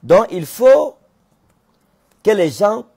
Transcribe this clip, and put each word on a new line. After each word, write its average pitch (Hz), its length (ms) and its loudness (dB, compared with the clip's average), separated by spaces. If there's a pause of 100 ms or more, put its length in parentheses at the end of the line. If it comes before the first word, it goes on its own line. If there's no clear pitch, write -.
Donc 175 260 2
il 170 160 -8
faut 269 500 2 (1300)
que - 80 0
les 180 220 0
gens 208 340 -4 (100)